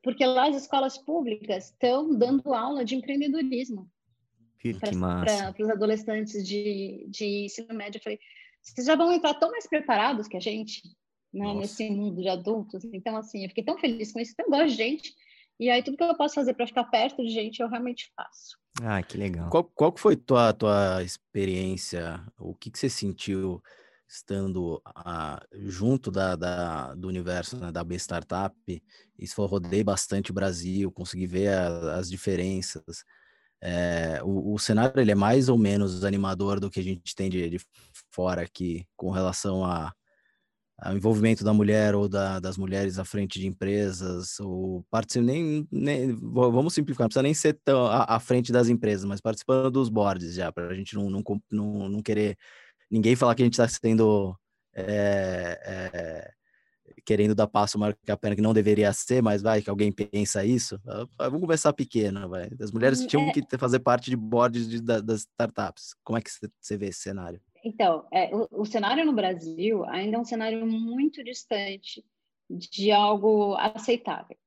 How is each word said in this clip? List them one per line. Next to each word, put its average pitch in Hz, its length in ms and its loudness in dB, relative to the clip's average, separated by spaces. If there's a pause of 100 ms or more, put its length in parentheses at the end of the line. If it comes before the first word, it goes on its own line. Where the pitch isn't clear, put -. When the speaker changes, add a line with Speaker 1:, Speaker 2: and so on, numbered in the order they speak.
Speaker 1:
porque 254 220 0
lá 254 240 4
as 277 80 0
escolas 269 400 -2
públicas 214 800 -4
tão 277 360 2
dando 254 380 2
aula 254 300 -2
de 220 100 -4
empreendedorismo 262 960 -4 (720)
Speaker 2:
Que, 117 140 -4
que 92 80 -8
Speaker 1:
pras, 208 120 -4
Speaker 2:
massa. 90 300 0
Speaker 1:
pra, 196 300 0
pros 214 160 -4
adolescentes 214 760 -2
de, 196 640 -6
de 202 380 -4
ensino 226 280 -12
médio. 208 240 -10
Eu - 60 -16
falei, 214 160 -8 (420)
"Vocês - 240 -8
já 311 80 6
vão 339 200 4
entrar 320 220 2
tão 330 160 2
mais 480 140 -8
preparados 226 600 0
que - 80 -10
a 180 60 -6
gente, 220 400 -6 (520)
né, 196 120 -4
Speaker 2:
Nossa. 202 160 -4
Speaker 1:
nesse 214 280 -6
mundo 202 320 -2
de 180 60 -2
adultos." 196 640 -4
Então, 220 240 -6
assim, 220 280 -8
eu 185 40 -10
fiquei 220 160 -6
tão 294 140 -2
feliz 226 340 -2
com 226 80 -8
isso, 233 160 -8
tão 453 140 -4
gosto 302 180 6
de 247 80 2
gente. 247 380 -2 (440)
E 240 120 0
aí, 247 120 6
tudo 269 140 -6
que 339 80 0
eu 330 140 2
posso 294 180 0
fazer 262 200 0
pra 240 120 -2
ficar 240 160 -2
perto 247 400 0
de 226 60 -4
gente, 220 320 -4
eu 233 80 -2
realmente 247 480 -8
faço. - 400 -18 (240)
Speaker 2:
Ah, 107 200 0
que - 160 -10
legal. 87 320 -4
Speaker 3:
Qual, 170 140 4
qual 170 300 4
que - 80 -14
foi 214 160 6
tua, 120 340 6
tua 101 520 2
experiência? 90 1160 -4 (160)
O 90 160 -12
que - 160 -14
que - 80 -14
você 135 120 -2
sentiu 95 720 -4 (460)
estando, 92 760 -4
ah, 82 580 -10 (100)
junto 101 580 -2
da, 95 240 0
da, 82 580 -4
do 90 140 -10
universo, 90 500 -4
né, 87 140 -8
da 85 120 -6
B 85 120 -6
Startup? 90 600 -4 (640)
E 92 100 -12
se - 60 -12
for, 101 160 -2
rodei 95 340 0
bastante 98 460 -2
o 98 40 -6
Brasil, 92 580 -2
consegui 92 340 -6
ver 92 240 0
a, 85 460 0
as 92 140 -4
diferenças. 92 920 -4 (560)
É, 85 640 -2
o, 98 300 -2
o 104 60 -2
cenário, 127 420 2
ele 107 100 6
é 101 40 4
mais 123 340 6
ou 120 80 6
menos 101 460 2
animador 98 560 0
do 98 100 -4
que 98 100 -4
a 92 40 -2
gente 92 320 -6
tem 95 160 -2
de, 90 180 -2
de 87 80 -4 (540)
fora 90 320 -2
aqui, 87 420 -6 (100)
com 92 140 -6
relação 92 560 0
a, 87 260 -4 (840)
ao - 180 -4
envolvimento 110 480 4
da 107 80 4
mulher 107 440 4
ou 101 120 2
da, 95 320 -2
das 95 200 -6
mulheres 95 400 -2
à 95 60 -6
frente 98 340 -4
de 95 80 -4
empresas, 92 920 -2
ou 92 520 -6
particip-, 117 340 2
nem, 151 460 0
nem, 135 420 0
v-, 117 380 2
vamos 139 240 2
simplificar, 139 300 0
não 113 40 2
precisa 131 140 2
nem 147 100 4
ser 151 300 2
tão 131 240 6
à, 117 160 4 (120)
à 113 40 2
frente 120 320 2
das 120 180 6
empresas, 107 340 2
mas 98 160 -4
participando 131 520 2
dos 127 180 2
boards 95 460 0
já, 87 160 -2
pra 87 240 -6
gente 98 180 -8
não, 101 160 -2
não 98 140 -2
comp-, 104 280 -4
não, 104 380 -4
não 104 140 -4
querer 107 340 0 (540)
ninguém 113 240 6
falar 123 180 6
que 120 80 2
a 123 40 8
gente 117 120 4
tá 120 100 6
sendo, 107 720 4 (380)
é, 95 920 -2
é, 87 640 -10 (720)
querendo 104 300 4
dar 104 140 4
passo 104 320 2
maior 104 160 0 (100)
que 107 60 -4
a 101 40 0
perna, 104 200 -2
que 104 80 0
não 110 100 4
deveria 104 400 6
ser, 127 300 2
mas 104 180 2
vai, 110 180 4
que 101 120 -6
alguém 101 200 2
pensa 101 540 -2
isso. 117 420 0
Ah, 113 200 -8 (200)
vamos 147 140 -2
começar 160 320 2
pequeno, 101 560 -2
vai. 90 180 -6 (140)
As 104 100 -8
mulheres 127 300 4
Speaker 1:
Hum, 254 60 -4
Speaker 3:
tinham 147 220 4
Speaker 1:
é. - 40 -2
Speaker 3:
que 143 80 0
ter, - 160 -6
fazer 127 220 2
parte 123 320 2
de 127 40 0
boards 117 540 2
de, 117 120 -4
da, 113 200 2
das 110 200 -2
startups. - 840 -6
Como 113 140 -4
é 110 40 -2
que - 100 -14
cê, - 160 -14 (140)
cê 107 160 -6
vê 98 120 -4
esse - 100 -12
cenário? 92 420 -10 (240)
Speaker 1:
Então, 196 480 0
é, 185 200 0
o, 208 280 -4
o 214 40 0
cenário 220 380 0
no 302 100 2
Brasil 185 720 -2
ainda 202 320 -4
é - 20 0
um 233 60 -4
cenário 226 400 -4
muito 233 580 -2
distante 202 840 -8 (420)
de 196 440 0
algo 208 640 4
aceitável - 920 -2